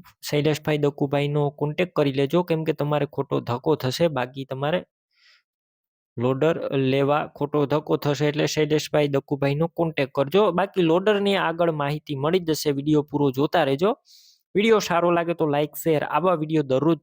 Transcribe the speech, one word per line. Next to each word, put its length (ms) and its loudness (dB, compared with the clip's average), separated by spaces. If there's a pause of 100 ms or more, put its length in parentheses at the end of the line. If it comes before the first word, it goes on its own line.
(220)
શૈલેષભાઈ, 560 0
દકુભાઈનો 720 0
કોન્ટેક્ટ 440 -6
કરી 180 2
લેજો, 320 0
કેમ 200 -2
કે 100 -2
તમારે 320 0
ખોટો 340 -4
ધક્કો 360 -2
થશે. 320 0
બાકી 380 -4
તમારે 400 -4 (1300)
લોડર 580 0
લેવા 520 2
ખોટો 380 -2
ધક્કો 320 0
થશે, 300 0
એટલે 200 0
શૈલેષભાઈ, 600 0
દકુભાઈનો 600 -2
કોન્ટેક્ટ 440 -2
કરજો. 400 2
બાકી 300 0
લોડરની 540 2
આગળ 360 0
માહિતી 440 -4
મળી 240 0
જશે. 320 -2
વીડિયો 300 2
પૂરો 300 0
જોતા 320 0
રહેજો. 340 0 (580)
વીડિયો 240 4
સારો 320 0
લાગે 220 0
તો 120 0
લાઈક, 380 -2
શેર. 200 2
આવા 300 0
વીડિયો 300 -2
દરરોજ 400 2